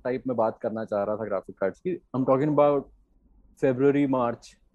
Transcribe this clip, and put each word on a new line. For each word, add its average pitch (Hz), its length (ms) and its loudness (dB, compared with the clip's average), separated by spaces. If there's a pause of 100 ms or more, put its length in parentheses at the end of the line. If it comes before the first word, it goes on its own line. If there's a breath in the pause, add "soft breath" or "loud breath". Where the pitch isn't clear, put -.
type 127 220 -4
में 123 100 -4
बात 113 220 0
करना 110 260 -6
चाह 101 200 -2
रहा 104 120 -4
था 110 80 -8
ग्राफिक 98 340 -6
cards 95 220 -4
की। 180 200 -6 (160)
I'm 131 120 -2
talking 139 240 2
about 143 300 4 (840)
February, 139 420 4
March। 120 400 -2 (280)